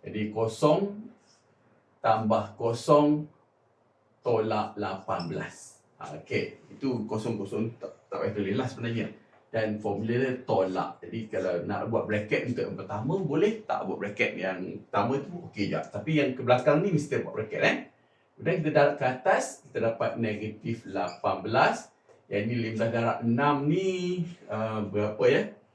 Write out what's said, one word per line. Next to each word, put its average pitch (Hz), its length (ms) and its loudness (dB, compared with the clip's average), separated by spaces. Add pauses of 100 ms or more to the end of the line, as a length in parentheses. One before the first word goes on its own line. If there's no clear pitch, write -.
jadi 107 280 -4
kosong 151 600 2 (1120)
tambah 110 560 2
kosong 147 720 4 (880)
tolak 107 560 0
lapan 95 560 -6
belas. - 480 -10 (240)
Ha, - 160 -12
okey, - 480 -4
itu 120 400 -2
kosong 110 320 -2
kosong 113 400 -4
tak, - 160 -12 (160)
tak - 80 -6
payah 104 160 -2
tulis 104 240 0
lah 127 80 -2
sebenarnya. 117 400 -4 (400)
Dan 107 320 -2
formula 110 400 0
dia 131 240 2
tolak. - 560 0
Jadi 113 320 -8
kalau 87 320 -2
nak 98 240 -4
buat 113 240 0
bracket 123 400 0
untuk - 160 -2
yang - 80 -6
pertama 117 380 -4 (100)
boleh, 165 400 0
tak - 240 -2
buat 80 160 -4
bracket - 320 -2
yang 92 240 -4 (240)
pertama 120 400 0
tu - 240 -12
okey 101 240 -4
je. - 80 -2
Tapi - 400 -6
yang 127 160 2
ke 117 80 -8
belakang 151 400 4
ni 196 80 0
mesti - 320 0
buat - 160 -6
bracket, - 240 -4
eh. - 140 4 (580)
Kemudian - 240 0
kita 151 160 0
darab 143 240 6
ke 131 80 0
atas, - 560 0
kita - 320 -2
dapat - 240 -2
negatif 107 720 -4
lapan - 480 -2
belas. - 480 2 (400)
Yang 101 160 0
ni 117 160 0
lima 110 160 -2
belas 113 160 2
darab 117 320 0
enam 139 400 4
ni, 185 280 4 (600)
uh, 107 400 -2
berapa 104 400 0
ya? - 120 4 (320)